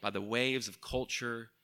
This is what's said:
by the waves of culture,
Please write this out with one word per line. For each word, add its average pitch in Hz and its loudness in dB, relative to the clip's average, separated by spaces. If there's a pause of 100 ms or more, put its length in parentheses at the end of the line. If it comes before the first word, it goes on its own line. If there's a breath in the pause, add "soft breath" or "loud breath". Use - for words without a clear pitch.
by 101 2
the 101 0
waves 120 2
of 98 -12
culture, 120 -4 (120)